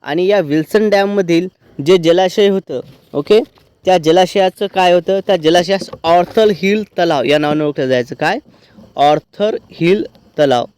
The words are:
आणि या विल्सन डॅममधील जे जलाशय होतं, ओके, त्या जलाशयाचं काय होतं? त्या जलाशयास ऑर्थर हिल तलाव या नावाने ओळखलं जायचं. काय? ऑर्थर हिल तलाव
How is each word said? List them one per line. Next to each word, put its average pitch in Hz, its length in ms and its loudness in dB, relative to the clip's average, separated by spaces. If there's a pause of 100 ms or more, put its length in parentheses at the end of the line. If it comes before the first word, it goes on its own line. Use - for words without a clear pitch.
आणि 160 240 -4
या 202 140 2
विल्सन 165 500 -2
डॅममधील 196 580 -2 (380)
जे 180 100 4
जलाशय 180 520 2
होतं, 185 320 -4 (320)
ओके, 147 280 2 (440)
त्या 185 140 2
जलाशयाचं 185 680 0
काय 185 260 0
होतं? 185 340 0
त्या 196 100 0
जलाशयास 175 540 0 (140)
ऑर्थर 175 500 2
हिल 196 280 -2
तलाव 170 400 -2
या 143 160 2
नावाने 151 260 -2
ओळखलं 147 220 -4
जायचं. 127 280 -2
काय? 170 240 -4 (580)
ऑर्थर 151 600 0 (140)
हिल 185 340 0 (340)
तलाव 135 260 0 (140)